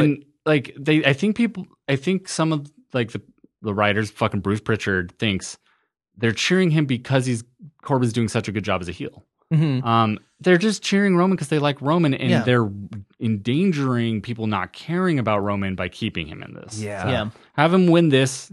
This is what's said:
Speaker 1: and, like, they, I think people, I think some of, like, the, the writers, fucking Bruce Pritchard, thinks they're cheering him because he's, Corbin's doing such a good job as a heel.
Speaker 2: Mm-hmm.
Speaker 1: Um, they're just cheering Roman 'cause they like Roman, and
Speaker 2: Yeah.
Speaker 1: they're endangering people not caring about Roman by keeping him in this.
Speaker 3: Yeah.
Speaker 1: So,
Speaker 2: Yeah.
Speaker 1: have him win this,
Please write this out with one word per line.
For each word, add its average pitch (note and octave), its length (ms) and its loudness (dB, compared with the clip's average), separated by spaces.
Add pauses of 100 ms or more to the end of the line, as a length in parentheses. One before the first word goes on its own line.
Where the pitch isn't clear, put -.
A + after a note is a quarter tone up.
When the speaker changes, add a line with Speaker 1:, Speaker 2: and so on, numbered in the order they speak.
Speaker 1:
and, D3 200 0 (220)
like, D3+ 320 0
they, D#3 260 2
I C#3 80 -2
think G3+ 220 -2
people, G#3+ 320 -4 (220)
I C#3 80 0
think F#3 320 -4
some D#3+ 240 -2
of, D3 180 -4 (220)
like, A#2+ 180 -2
the, G2+ 120 -10 (400)
the G#2+ 120 -4
writers, G#2 380 2
fucking A2 280 -2
Bruce G2+ 200 -2
Pritchard, F#2+ 580 -2
thinks G2 400 -4 (580)
they're A2+ 140 0
cheering F3+ 400 2
him D#3 160 4
because C3 400 0
he's, A#2 160 -2 (400)
Corbin's B2 300 0
doing A#2 160 0
such A2+ 180 -2
a G#2 60 -8
good G2+ 120 -4
job F#2 160 -2
as F2 80 -10
a E2+ 40 -8
heel. - 320 -14 (280)
Speaker 2:
Mm-hmm. C#3+ 340 0
Speaker 1:
Um, A2+ 320 2 (220)
they're F3+ 160 4
just G3+ 260 0
cheering G3 340 2
Roman F#3 200 4
'cause D3 120 -6
they D#3 100 0
like C#3+ 240 0
Roman, D3 320 2
and B2+ 160 -2
Speaker 2:
Yeah. A#2 120 4
Speaker 1:
they're A#2+ 280 4 (500)
endangering A#2+ 1000 0
people A2+ 260 -8
not F#2+ 260 -2
caring E3+ 460 -2
about G#2+ 240 0
Roman G2 320 -2
by F2+ 140 -4
keeping F2 380 -6
him E2 160 -14
in - 120 -16
this. G#2+ 260 -14
Speaker 3:
Yeah. G2+ 220 -8
Speaker 1:
So, - 60 -2
Speaker 2:
Yeah. A2+ 200 -2 (260)
Speaker 1:
have D#3+ 180 2
him F#3 140 6
win E3+ 240 6
this, C3 420 0